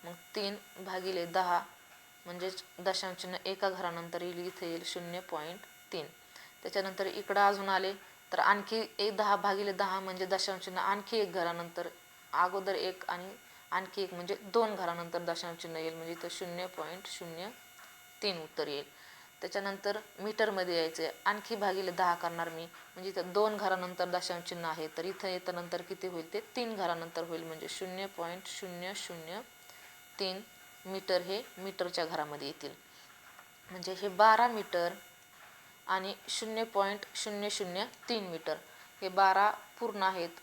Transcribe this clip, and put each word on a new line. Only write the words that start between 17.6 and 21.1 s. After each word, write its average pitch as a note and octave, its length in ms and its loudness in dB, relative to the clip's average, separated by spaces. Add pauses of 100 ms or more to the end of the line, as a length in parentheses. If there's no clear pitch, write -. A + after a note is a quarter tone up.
तीन F3+ 220 0
उत्तर D#3 240 -2
येईल. C#3+ 220 -4 (520)
त्याच्यानंतर G3 580 -2 (200)
मीटरमध्ये F#3+ 580 2
यायचं D#3+ 260 2
आहे, D#3 80 0 (140)